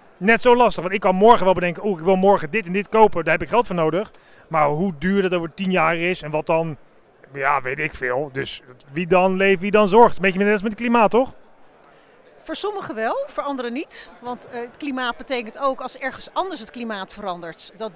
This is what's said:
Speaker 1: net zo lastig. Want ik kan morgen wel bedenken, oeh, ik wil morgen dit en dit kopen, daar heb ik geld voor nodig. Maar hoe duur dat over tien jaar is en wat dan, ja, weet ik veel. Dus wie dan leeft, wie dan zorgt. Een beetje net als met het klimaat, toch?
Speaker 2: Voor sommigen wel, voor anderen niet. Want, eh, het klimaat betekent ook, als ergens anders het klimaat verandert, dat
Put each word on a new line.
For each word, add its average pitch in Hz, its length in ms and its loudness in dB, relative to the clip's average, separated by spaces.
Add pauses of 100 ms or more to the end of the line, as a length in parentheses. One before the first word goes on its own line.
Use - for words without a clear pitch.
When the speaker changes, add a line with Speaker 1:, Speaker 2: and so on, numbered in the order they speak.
(160)
Speaker 1:
net 214 240 2
zo 240 160 6
lastig. 226 260 4
Want 170 120 -4
ik 160 60 -4
kan 190 140 2
morgen 214 300 6
wel 185 100 4
bedenken, 175 320 -4
oeh, 190 120 -2
ik 156 60 -12
wil 185 120 4
morgen 185 340 4
dit 185 160 -4
en 175 60 -8
dit 196 160 -4
kopen, 214 360 4
daar 156 80 0
heb 170 100 0
ik 156 60 -8
geld 226 180 2
voor 180 100 -4
nodig. 165 340 -2 (380)
Maar 151 200 2
hoe 165 300 -2
duur 185 240 0
dat 185 120 0
over 165 200 -4
tien 190 160 -4
jaar 170 260 2
is 175 260 -2
en 151 80 -10
wat 151 160 -4
dan, 165 300 -2 (580)
ja, 139 280 0
weet 131 160 -6
ik 151 160 -6
veel. 131 380 -4
Dus 131 300 -10 (300)
wie 170 140 -4
dan 185 300 2
leeft, 196 240 2
wie 202 100 -4
dan 208 180 4
zorgt. 214 280 6
Een 170 60 -4
beetje 185 160 0
net 202 140 2
als 202 100 -2
met 220 80 -4
het 202 100 -10
klimaat, 233 300 2
toch? 254 240 0 (1120)
Speaker 2:
Voor 311 100 -10
sommigen 392 380 -6
wel, 262 320 -4
voor - 160 -8
anderen 247 300 -6
niet. - 380 -10 (100)
Want, 240 280 -12
eh, 240 120 -12
het 240 160 -14
klimaat 254 400 -6
betekent 240 420 -8
ook, 269 220 -2
als 254 180 -12
ergens - 340 -10
anders 349 280 -6
het 220 100 -16
klimaat 220 420 -12
verandert, 175 640 -12
dat 220 200 -10